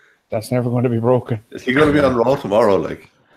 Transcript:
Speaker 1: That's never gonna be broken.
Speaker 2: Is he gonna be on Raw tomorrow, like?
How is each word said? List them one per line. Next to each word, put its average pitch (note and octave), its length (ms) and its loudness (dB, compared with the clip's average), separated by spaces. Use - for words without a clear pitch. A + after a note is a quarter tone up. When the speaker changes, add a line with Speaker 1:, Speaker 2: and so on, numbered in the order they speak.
Speaker 1:
That's A2 220 -8
never B2 180 -2
gonna B2 200 0
be A#2 100 -2
broken. A#2 420 0
Speaker 2:
Is - 100 -16
he B2+ 100 -4
gonna D3 220 2
be D3 80 2
on C3 140 2
Raw A#2+ 200 2
tomorrow, G#2 400 2
like? D#2 320 -6